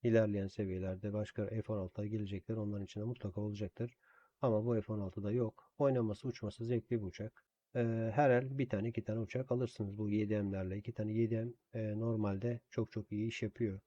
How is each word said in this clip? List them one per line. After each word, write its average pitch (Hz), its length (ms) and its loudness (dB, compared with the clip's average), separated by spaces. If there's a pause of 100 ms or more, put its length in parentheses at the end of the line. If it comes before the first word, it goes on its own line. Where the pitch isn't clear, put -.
İlerleyen 107 440 6
seviyelerde 92 640 -2
başka 107 340 -2
F 110 260 -4
on 107 60 0
altılar 98 280 -4
gelecekler. 104 500 -4
Onların 104 280 -2
içinde 104 200 -8
mutlaka 110 360 -4
olacaktır. 104 580 -4 (440)
Ama 110 220 4
bu 117 160 2
F 107 120 -6
on 104 80 -2
altıda 98 320 -4
yok. 113 460 -2
Oynaması, 127 500 2
uçması 113 360 -6
zevkli 117 360 0
bir 101 60 -6
uçak. - 380 -10 (320)
Ee, 113 380 2
her 147 160 6
el 131 280 4
bir 131 100 2
tane, 107 200 0
iki 117 160 -2
tane 110 160 -2
uçak 127 320 -2
alırsınız 110 460 -2
bu 107 120 0
yedi 104 320 2
M'lerle. 95 360 -2
İki 117 140 -6
tane 107 200 -2
yedi 113 320 2
M, 120 80 -6 (280)
e, 107 180 -2
normalde 113 600 0 (100)
çok 113 220 -2
çok 107 200 -6
iyi 107 160 0
iş - 140 -4
yapıyor. 104 440 -2